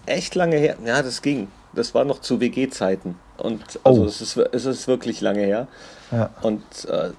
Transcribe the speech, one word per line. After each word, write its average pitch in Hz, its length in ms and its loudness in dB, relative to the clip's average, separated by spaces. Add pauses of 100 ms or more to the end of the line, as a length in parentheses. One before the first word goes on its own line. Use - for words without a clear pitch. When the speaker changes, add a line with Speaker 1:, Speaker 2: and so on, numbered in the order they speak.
Speaker 1:
echt - 300 -4
lange 170 220 2
her. 151 280 2
Ja, 117 180 2
das 127 200 -6
ging. 131 260 0 (260)
Das - 200 -2
war 123 100 4
noch - 160 -2
zu 120 200 0
W-G-Zeiten. 110 760 0 (220)
Und 107 240 -4 (220)
also 127 180 8
Speaker 2:
Oh. - 20 4
Speaker 1:
es 104 160 -2
ist, - 160 -8
es 123 300 0
ist 127 220 -4
wirklich 120 340 -2
lange 101 180 0
her. 104 280 0 (420)
Speaker 2:
Ja. 113 180 0 (140)
Speaker 1:
Und, 107 200 0 (280)
äh, 85 160 0 (120)